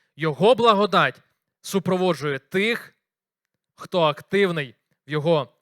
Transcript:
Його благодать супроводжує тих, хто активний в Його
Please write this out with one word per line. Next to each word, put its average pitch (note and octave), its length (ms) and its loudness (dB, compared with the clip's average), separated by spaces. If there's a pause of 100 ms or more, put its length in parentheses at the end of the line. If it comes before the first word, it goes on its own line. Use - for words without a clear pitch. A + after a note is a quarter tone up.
(160)
Його D#3+ 380 2
благодать G3 680 2 (380)
супроводжує F3+ 800 -2
тих, G#3+ 560 -4 (800)
хто - 280 -4
активний D#3+ 720 -2 (320)
в C#3 40 -14
Його D3+ 380 -2 (120)